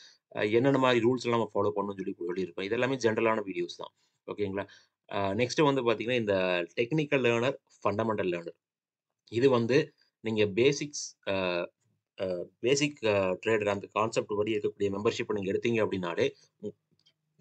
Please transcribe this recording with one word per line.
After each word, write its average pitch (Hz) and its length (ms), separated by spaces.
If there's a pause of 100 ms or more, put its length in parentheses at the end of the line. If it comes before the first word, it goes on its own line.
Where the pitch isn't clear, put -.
(320)
அ, 107 160
என்னென்ன 127 300
மாதிரி 127 240
ரூல்ஸ் 120 240
எல்லாம் 120 160
நம்ம 107 100
ஃபாலோ 101 200
பண்ணணும்னு 101 260
சொல்லி 95 220
சொல்லியிருப்பேன். 90 480
இதெல்லாமே 123 300
ஜெனரலான 110 460
வீடியோஸ் 87 340
தான். - 160 (340)
ஓகேங்களா? 98 380 (440)
அ, 107 100 (160)
நெக்ஸ்ட் 123 280
வந்து 139 200
பாத்தீங்கன்னா, 117 360
இந்த 101 160 (400)
டெக்னிக்கல் 139 480
லேர்னர், 120 340 (160)
ஃபண்டமெண்டல் 104 560
லேர்னர், 85 280 (760)
இது 120 180
வந்து 120 280 (460)
நீங்க 110 220 (100)
பேசிக்ஸ், 147 500 (220)
அ, 98 80 (800)
அ, 101 80 (340)
பேசிக், 143 460
அ, 107 80 (200)
ட்ரேடர் 104 340
அந்த 98 240
கான்செப்ட் 110 440
படி 104 160
இருக்கக்கூடிய 101 400
மெம்பர்ஷிப் 107 420
நீங்க 98 160
எடுத்தீங்க 110 300
அப்படின்னாலே, 92 460 (360)
உ-, 101 140 (640)